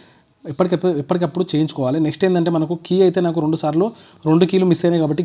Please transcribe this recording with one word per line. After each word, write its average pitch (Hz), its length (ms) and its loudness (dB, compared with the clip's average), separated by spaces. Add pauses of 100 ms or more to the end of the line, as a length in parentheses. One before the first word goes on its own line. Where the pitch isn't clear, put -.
(520)
ఎప్పటికప్పుడు, 180 400 0 (100)
ఎప్పటికప్పుడు 175 500 -2
చేయించుకోవాలి. 147 520 -2
నెక్స్ట్ 151 220 -4
ఏంటంటే 175 320 0
మనకు 156 160 -2 (120)
కీ 180 100 -2 (100)
అయితే 180 200 2
నాకు 165 200 -2
రెండు 160 160 0
సార్లు 160 240 0 (420)
రెండు 165 240 4
కీలు 185 180 2
మిస్ 160 160 2
అయినాయి 170 180 2
కాబట్టి 151 200 -2